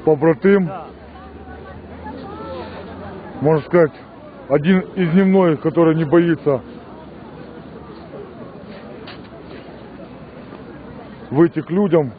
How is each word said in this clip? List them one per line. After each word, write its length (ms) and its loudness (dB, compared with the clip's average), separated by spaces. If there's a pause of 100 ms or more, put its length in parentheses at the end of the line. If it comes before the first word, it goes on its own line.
побратым. 640 4 (2750)
Можно 260 4
сказать, 260 6 (560)
один 320 4 (140)
из 180 2
немногих, 480 4
который 360 4
не 80 0
боится 560 4 (4000)
выйти 320 4
к 80 -14
людям 480 2